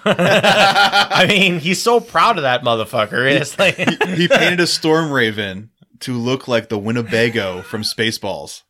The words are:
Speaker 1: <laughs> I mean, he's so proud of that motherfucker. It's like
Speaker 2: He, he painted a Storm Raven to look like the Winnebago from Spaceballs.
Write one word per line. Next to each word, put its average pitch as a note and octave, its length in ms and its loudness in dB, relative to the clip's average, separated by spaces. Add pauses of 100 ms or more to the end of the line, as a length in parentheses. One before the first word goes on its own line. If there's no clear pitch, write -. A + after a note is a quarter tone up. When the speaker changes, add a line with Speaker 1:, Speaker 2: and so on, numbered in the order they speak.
Speaker 1:
<laughs> G3 1040 2
I F#3+ 180 2
mean, F#3+ 320 2
he's F3+ 220 -2
so A#3 180 2
proud G3+ 380 2
of D#3 60 -2
that B2 180 2
motherfucker. A#2 760 0
It's C3+ 200 -4
like F#3 180 2
Speaker 2:
He, F#3 460 -2
he F3 60 2
painted F3 320 2
a E3+ 60 2
Storm D#3+ 460 0
Raven G#2+ 560 -2 (320)
to B2+ 160 -6
look B2 320 -4
like A#2 220 0
the G#2+ 80 -2
Winnebago A2+ 840 -2
from G#2+ 220 -8
Spaceballs. G#2 880 -6